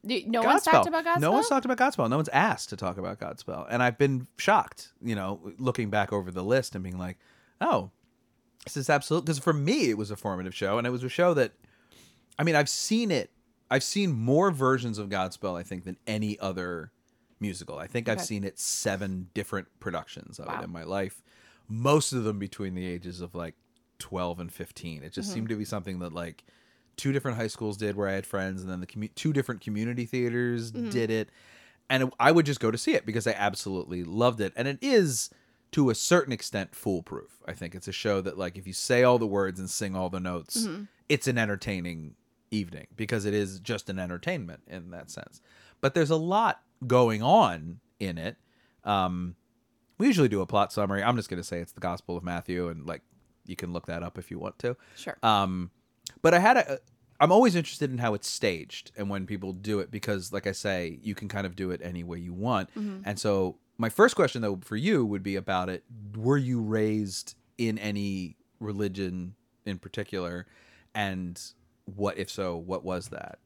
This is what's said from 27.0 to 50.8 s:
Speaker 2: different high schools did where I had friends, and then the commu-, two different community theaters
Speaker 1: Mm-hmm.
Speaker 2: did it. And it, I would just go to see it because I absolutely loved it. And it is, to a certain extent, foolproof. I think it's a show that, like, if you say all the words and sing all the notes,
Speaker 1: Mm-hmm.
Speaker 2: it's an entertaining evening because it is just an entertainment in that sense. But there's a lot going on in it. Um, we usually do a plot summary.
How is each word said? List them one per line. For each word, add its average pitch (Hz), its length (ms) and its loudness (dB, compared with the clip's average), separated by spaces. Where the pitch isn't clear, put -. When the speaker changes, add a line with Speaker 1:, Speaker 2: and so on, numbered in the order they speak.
Speaker 2:
different 131 260 -2
high 117 100 -2
schools 107 300 -4
did 104 180 -2
where 101 120 0
I 98 60 0
had 98 120 -4
friends, 95 380 -4
and 92 80 -8
then 90 80 -6
the 90 80 -8
commu-, 107 260 -8
two - 200 -2
different 127 280 -2
community 113 460 -4
theaters 120 640 -2
Speaker 1:
Mm-hmm. 233 180 -6
Speaker 2:
did 113 220 0
it. 110 180 0
And 131 120 4
it, 131 160 -2
I 135 120 10
would 165 160 8
just 143 120 -2
go 110 120 4
to 117 60 -2
see - 180 2
it - 100 2
because 110 220 0
I 110 60 2
absolutely 95 680 -2
loved 110 380 2
it. 95 140 0
And 123 120 -2
it 139 140 -4
is, 202 480 4
to 135 180 4
a 110 40 2
certain 143 380 2
extent, - 400 -6
foolproof. - 640 -6
I 85 60 -10
think 87 220 -12
it's 90 120 -12
a 98 40 -8
show 101 300 0
that, 90 180 -6
like, 90 180 -6
if 92 80 -16
you 92 80 -10
say 123 300 4
all 123 160 8
the 113 80 0
words 95 320 0
and 92 100 -6
sing 95 260 -4
all 92 140 -2
the 92 100 -4
notes, 90 460 -4
Speaker 1:
Mm-hmm. 196 180 -8
Speaker 2:
it's 143 200 0
an 123 100 0
entertaining 92 800 -4
evening 90 460 -6
because 107 300 -2
it 101 100 0
is 95 240 -2
just 101 320 -6
an 92 80 -4
entertainment 90 680 -6
in 87 240 -14
that 85 220 -16
sense. - 280 -16
But 135 120 2
there's 156 160 2
a 160 60 4
lot 185 480 0
going 117 340 6
on 101 580 4
in 92 180 -4
it. 85 200 -6
Um, 90 520 0
we 226 100 4
usually 165 220 6
do 101 120 2
a 90 60 0
plot 98 240 4
summary. 98 320 0